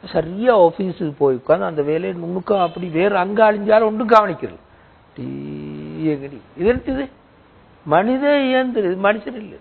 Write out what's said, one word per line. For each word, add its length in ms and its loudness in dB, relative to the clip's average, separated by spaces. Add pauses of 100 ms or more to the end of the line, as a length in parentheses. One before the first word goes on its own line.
சரியா 540 0
ஆபீஸுக்கு 580 2
போய் 220 2
உட்கார்ந்து 320 0
அந்த 120 -4
வேலையை 320 -2
நுணுக்கம் 520 -2
அப்படி 240 -6
வேற 280 0
அங்க 240 0
அழிஞ்சாலும் 480 4
ஒன்றும் 220 0
கவனிக்கிறது. 480 2 (500)
டீ 140 -14 (840)
எங்கடி? 320 -4 (160)
இது 160 0
என்னது? 360 -2 (800)
மனித 380 2 (180)
இயந்திரம், 460 0
இது 140 -2
மனுஷன் 380 -2
இல்லை. 200 -18